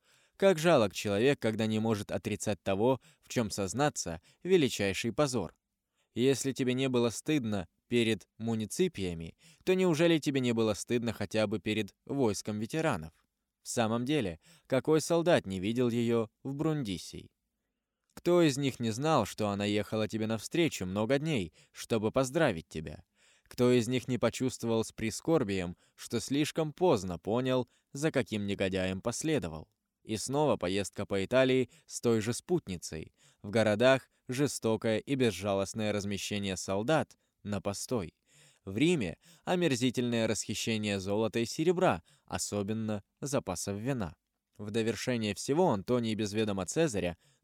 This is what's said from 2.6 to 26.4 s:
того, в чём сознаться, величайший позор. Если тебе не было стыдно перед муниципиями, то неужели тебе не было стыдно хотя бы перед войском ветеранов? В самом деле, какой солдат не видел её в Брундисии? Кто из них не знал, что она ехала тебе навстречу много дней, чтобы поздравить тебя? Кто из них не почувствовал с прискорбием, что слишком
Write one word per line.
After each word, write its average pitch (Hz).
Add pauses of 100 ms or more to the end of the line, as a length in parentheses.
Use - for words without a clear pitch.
того, 110 (200)
в -
чём 110
сознаться, 101 (220)
величайший 117
позор. 123 (580)
Если 131
тебе 123
не 131
было 120
стыдно 110 (220)
перед 113 (100)
муниципиями, 107 (280)
то 185
неужели 170
тебе 139
не 123
было 110
стыдно 117
хотя 107
бы 104
перед 107 (100)
войском 110
ветеранов? 113 (500)
В -
самом 117
деле, 123 (260)
какой 151
солдат 165
не 95
видел 117
её 117 (140)
в 135
Брундисии? 139 (840)
Кто 175
из 139
них 139
не 113
знал, 127
что 107
она 101
ехала 104
тебе 107
навстречу 113
много 110
дней, 139 (200)
чтобы 110
поздравить 131
тебя? 80 (400)
Кто 123
из 120
них 127
не 123
почувствовал 117
с -
прискорбием, 101 (180)
что -
слишком 151